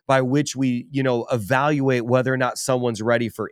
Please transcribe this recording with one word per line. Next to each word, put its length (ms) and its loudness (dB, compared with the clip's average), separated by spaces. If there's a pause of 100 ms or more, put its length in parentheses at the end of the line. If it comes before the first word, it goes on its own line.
by 160 4
which 340 0
we, 360 -2
you 120 -2
know, 280 0
evaluate 760 0
whether 280 2
or 40 -2
not 200 -2
someone's 440 -2
ready 280 0
for 220 -8